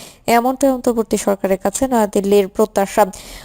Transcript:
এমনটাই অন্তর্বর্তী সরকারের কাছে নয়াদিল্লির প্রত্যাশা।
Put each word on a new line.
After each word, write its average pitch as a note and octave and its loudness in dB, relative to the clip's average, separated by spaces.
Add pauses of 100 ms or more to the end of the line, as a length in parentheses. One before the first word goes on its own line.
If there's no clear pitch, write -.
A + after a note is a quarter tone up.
(260)
এমনটাই B3+ 2
অন্তর্বর্তী A#3+ -2
সরকারের G3 -2
কাছে C4 -4
নয়াদিল্লির G3+ 2
প্রত্যাশা। G3+ 0 (380)